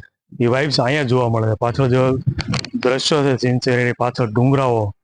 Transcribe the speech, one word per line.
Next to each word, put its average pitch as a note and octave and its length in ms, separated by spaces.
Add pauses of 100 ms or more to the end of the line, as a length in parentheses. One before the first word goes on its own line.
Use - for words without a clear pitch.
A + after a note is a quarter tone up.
(420)
એ A#2 40
વાઇબ્સ C3 340
અહીંયા C#3 240
જોવા B2 260
મળે A2 220
છે. G#2+ 40
પાછળ A#2+ 320
જે C3 300 (600)
દ્રશ્યો C3 440
છે C3 140
સિનસિયર, B2 420
એની A#2+ 140
પાછળ B2 320
ડુંગરાઓ A#2+ 680 (100)